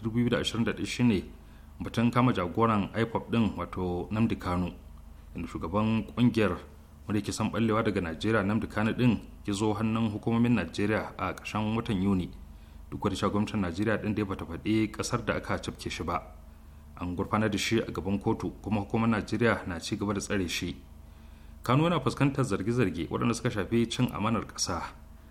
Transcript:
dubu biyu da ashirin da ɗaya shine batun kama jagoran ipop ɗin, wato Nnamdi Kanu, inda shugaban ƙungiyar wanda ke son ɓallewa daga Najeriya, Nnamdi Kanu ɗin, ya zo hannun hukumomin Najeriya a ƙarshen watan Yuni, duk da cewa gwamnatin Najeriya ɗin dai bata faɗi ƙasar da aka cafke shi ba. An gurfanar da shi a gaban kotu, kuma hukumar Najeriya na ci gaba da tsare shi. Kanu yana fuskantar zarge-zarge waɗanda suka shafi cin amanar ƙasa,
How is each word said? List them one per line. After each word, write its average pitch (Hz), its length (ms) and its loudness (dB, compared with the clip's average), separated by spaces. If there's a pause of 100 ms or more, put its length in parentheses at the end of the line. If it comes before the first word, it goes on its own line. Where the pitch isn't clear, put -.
dubu 113 160 -2
biyu 120 100 4
da 117 80 4
ashirin 113 280 0
da 101 80 2
ɗaya 85 120 -6
shine 110 380 4 (580)
batun 117 300 0
kama 123 220 6
jagoran 98 600 2
ipop 110 380 0
ɗin, 110 260 2
wato 87 540 -2
Nnamdi 107 260 2
Kanu, 90 340 -2 (640)
inda 85 120 -6
shugaban 104 680 0
ƙungiyar 107 440 4 (500)
wanda 101 140 0
ke 98 120 -4
son 110 180 0
ɓallewa 110 320 2
daga 101 180 2
Najeriya, 98 420 0
Nnamdi 98 240 0
Kanu 107 260 0
ɗin, 120 240 4 (280)
ya 104 80 0
zo 107 200 2
hannun 110 380 0
hukumomin 117 440 2
Najeriya 95 640 0
a 92 160 -2
ƙarshen 107 420 -2
watan 113 280 0
Yuni, 92 260 2 (600)
duk - 180 -8
da 92 60 -2
cewa 98 160 0
gwamnatin 104 300 0
Najeriya 101 360 0
ɗin 107 180 -2
dai 104 100 2
bata 90 200 -4
faɗi 107 460 0
ƙasar 113 340 -4
da 104 100 0
aka 92 220 -2
cafke - 320 -8
shi - 140 -6
ba. 82 180 -2 (760)
An 90 180 -4
gurfanar 107 360 2
da 98 60 0
shi 113 220 2
a - 120 -2
gaban 98 300 -2
kotu, 107 320 0 (100)
kuma 104 220 0
hukumar 113 240 2
Najeriya 110 580 2
na 92 120 -6
ci - 180 -4
gaba 104 160 0
da 98 80 -2
tsare 95 260 0
shi. 80 280 -4 (840)
Kanu 135 220 4
yana 170 160 2
fuskantar 139 460 2
zarge-zarge 98 640 0
waɗanda 117 260 0
suka 123 140 -2
shafi 107 420 2
cin 123 220 2
amanar 104 340 0
ƙasa, - 340 -4 (500)